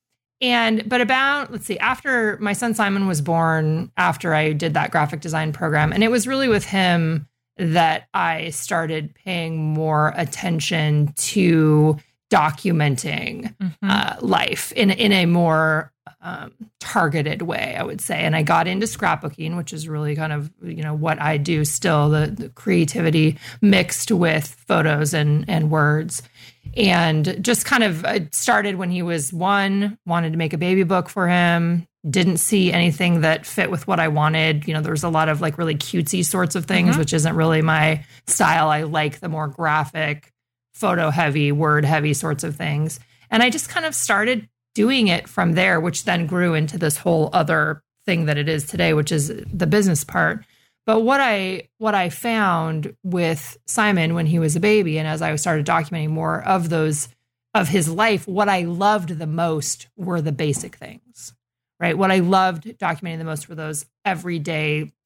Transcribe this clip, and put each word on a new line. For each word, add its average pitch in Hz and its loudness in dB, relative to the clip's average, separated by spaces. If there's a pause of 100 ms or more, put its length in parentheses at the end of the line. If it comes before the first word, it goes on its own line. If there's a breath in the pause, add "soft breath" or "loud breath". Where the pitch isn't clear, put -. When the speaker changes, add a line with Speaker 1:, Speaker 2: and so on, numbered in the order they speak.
(420)
Speaker 1:
And, 226 0
but 247 2
about, 269 0
let's 226 -10
see, 190 -6
after 240 0
my 202 -2
son 226 -2
Simon 202 0
was 160 0
born, 160 0
after 180 0
I 156 2
did 151 -2
that 147 0
graphic 151 0
design 156 -4
program, 156 0
and 202 2
it 226 4
was 240 2
really 269 0
with 214 2
him 170 0 (300)
that 165 2
I 165 -2
started 160 -4
paying 165 -6 (160)
more 151 2
attention 151 0
to 156 4 (340 loud breath)
documenting, 156 0
Speaker 2:
Mm-hmm. 190 -4
Speaker 1:
uh, - 0
life - -2
in, 202 2
in 202 2
a 185 4
more, 160 2 (320)
um, 160 -14 (260)
targeted 151 -2
way, - -6
I - -4
would - -8
say. 160 -6
And 160 0
I 156 2
got 165 2
into 190 -2
scrapbooking, 165 -4
which 165 -8
is 156 -10
really 151 -4
kind 156 -4
of, 151 -6 (120)
you 165 -8
know, 151 -4
what 156 -2
I 151 0
do 151 0
still, 151 2
the, 151 2
the - -8
creativity 160 2 (240 loud breath)
mixed 190 2
with 160 2 (200)
photos 151 2
and, 147 2
and 160 2
words. 156 2 (560 loud breath)
And 175 2
just 233 0
kind 247 2
of, 180 -2
uh, 208 0 (120)
started 208 0
when 180 -4
he 180 -2
was 170 -4
one, 196 0
wanted 170 0
to 160 -2
make 165 -2
a 170 -2
baby 185 4
book 175 0
for 185 -2
him, 170 2 (220)
didn't 180 2
see 185 2
anything 175 2
that 156 0
fit - -2
with 170 -6
what 175 0
I 160 2
wanted. 156 0
You 156 -2
know, 156 -2
there 156 -2
was 156 -2
a 175 0
lot 160 2
of, 151 0
like, 151 -2
really 160 -2
cutesy 175 -2
sorts 180 0
of 175 -4
things, 180 2
Speaker 2:
Mm-hmm. 156 2
Speaker 1:
which 156 -2
isn't 160 2
really 160 2
my 156 2 (220 loud breath)
style. 160 2
I 151 0
like 151 -2
the 175 -8
more 156 -4
graphic, 151 -4 (400)
photo 175 0
heavy, 147 0
word 151 2
heavy 151 2
sorts 151 -4
of 156 -4
things. 151 -4 (320 soft breath)
And 226 2
I 247 4
just 294 -6
kind 330 -4
of 311 -4
started 220 0 (260)
doing 226 4
it - -2
from 170 0
there, 180 2
which 160 -4
then 175 0
grew 175 0
into 156 0
this 160 0
whole 160 0
other 156 0 (220)
thing 170 0
that 147 0
it 143 -2
is 151 -2
today, 170 0
which 151 2
is 147 0 (260)
the 180 0
business 185 2
part. 175 -2 (400 soft breath)
But 220 4
what 262 2
I, 196 -2 (100)
what 220 -2
I 185 2
found 165 -2
with 175 -2 (100)
Simon 180 2
when 165 0
he 165 2
was 156 2
a 170 -2
baby, 202 2
and 156 -2
as 156 -4
I 156 -2
started 151 0
documenting 160 0
more 160 -2
of 185 0
those, 156 -2 (440)
of 196 2
his 165 0
life, 208 0
what 196 0
I 190 2
loved 175 0 (100)
the 165 -6
most 160 -4 (100)
were 175 -4
the 151 -2
basic 147 -4
things, - -20 (480)
right? 170 0
What 190 2
I 190 4
loved 185 2 (160)
documenting 170 -4
the 160 -10
most 156 -8
were 170 -14
those 156 -8 (200)
everyday 156 -4 (160)